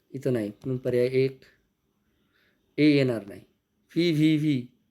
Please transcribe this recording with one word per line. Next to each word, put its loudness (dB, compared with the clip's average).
इथं -4
नाही. -2
म्हणून -8
पर्याय 0
एक 0
ए 4
येणार 2
नाही. -18
फी, 0
व्ही, 2
व्ही -2